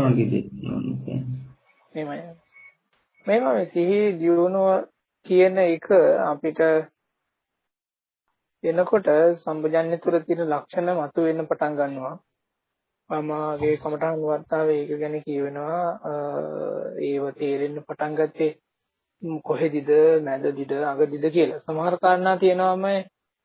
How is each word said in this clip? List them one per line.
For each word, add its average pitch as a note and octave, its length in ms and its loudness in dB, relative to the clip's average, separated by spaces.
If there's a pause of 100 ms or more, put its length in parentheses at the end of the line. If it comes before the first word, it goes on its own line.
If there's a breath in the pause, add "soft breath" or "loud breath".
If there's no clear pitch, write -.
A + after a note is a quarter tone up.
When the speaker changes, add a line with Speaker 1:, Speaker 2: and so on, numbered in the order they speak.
Speaker 1:
වගේ A#2 240 4
දෙයක්, - 240 -2
ස්වාමීන් - 420 -6
වහන්සේ. C3 240 -8 (760)
Speaker 2:
එහෙමයි. D3+ 300 -8 (1040)
මේවා A#3+ 260 2
මේ G3+ 140 0
සිහියේ G3 480 2
දියුණුව F3 540 4 (580)
කියන F#3 320 6
එක E3+ 280 2 (360)
අපිට D#3 380 -2 (2000)
එනකොට F3+ 440 0 (260)
සම්පජන්‍ය E3 640 -2
තුළ E3+ 200 0
තියෙන E3 260 -2
ලක්ෂණ D#3+ 480 -4
මතුවෙන්න D#3+ 540 -2
පටන් D3+ 280 -2
ගන්නවා. C#3 400 -4 (960)
මමගේ D3+ 680 -2
කමඨාන් D#3 420 -4
වර්තාවේ D#3 600 0
ඒක D3 160 -4
ගැන D3+ 240 -4
කියවෙනවා. D3 640 -4 (180)
අ, D3+ 120 -8 (840)
ඒව C#3+ 340 -4
තේරෙන්න C#3+ 480 -4
පටන් D3+ 340 -8
ගත්තේ D3+ 380 -2 (880)
කොහෙදිද, D3 500 -2 (300)
මැදදිද, C#3 520 -4 (100)
අගදිද C#3+ 460 -2
කියලා. D#3 320 0
සමහර E3 380 -2
කාරණා F#3 380 2
තියෙනවාම F#3 480 2 (600)